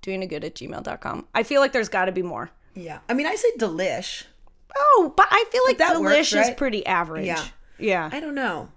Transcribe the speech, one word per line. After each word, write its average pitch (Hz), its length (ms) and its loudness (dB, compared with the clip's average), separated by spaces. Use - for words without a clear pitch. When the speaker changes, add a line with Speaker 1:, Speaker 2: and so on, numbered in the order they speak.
Speaker 1:
Doing 190 200 -6
a 185 40 -6
good 156 180 -8
at 160 100 -10
gmail - 280 -12
dot - 180 -10
com. - 340 -10
I 226 80 0
feel 277 180 2
like 269 120 2
there's 226 180 -2
gotta 185 220 0
be 185 100 -2
more. 147 280 -8
Speaker 2:
Yeah. 165 340 -14
I 240 60 0
mean, 294 120 0
I 370 80 -2
say 453 240 2
delish. 180 680 -4
Speaker 1:
Oh, 539 400 6
but 392 140 6
I 453 200 4
feel 508 160 0
like 523 120 2
Speaker 2:
But 320 100 4
that 359 80 2
Speaker 1:
delish - 60 0
Speaker 2:
works, 294 300 4
Speaker 1:
is 214 160 4
Speaker 2:
right? 247 80 -2
Speaker 1:
pretty 233 300 -2
average. 160 400 -2
Speaker 2:
Yeah. 165 180 -4
Speaker 1:
Yeah. 185 340 -2
Speaker 2:
I 285 80 -6
don't 302 140 -8
know. 226 420 -4